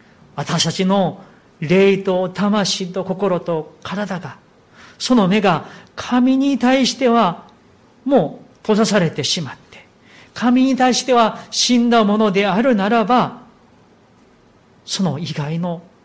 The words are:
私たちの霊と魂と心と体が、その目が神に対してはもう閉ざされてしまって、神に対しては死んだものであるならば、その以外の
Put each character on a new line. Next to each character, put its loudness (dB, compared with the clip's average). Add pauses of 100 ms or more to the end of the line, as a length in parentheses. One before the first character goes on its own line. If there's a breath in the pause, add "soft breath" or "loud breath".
(340 soft breath)
私 -4
た -2
ち -2
の 0 (380 loud breath)
霊 4
と -2
魂 -2
と -6
心 -2
と -6
体 -8
が、 -16 (600 loud breath)
そ -2
の 4
目 2
が 0 (280 loud breath)
神 0
に 0
対 2
し -4
て 0
は 2 (600)
も 0
う -20
閉 0
ざ 2
さ 0
れ 0
て -8
し -4
ま -12
っ -18 (140)
て、 -20 (460 loud breath)
神 2
に 2
対 2
し -4
て 0
は 2 (100)
死 0
ん 2
だ 4
も 2
の 2
で 0
あ 0
る 2
な 0
ら 2
ば、 0 (1400)
そ -6
の -2
以 -8
外 -6
の -6 (220)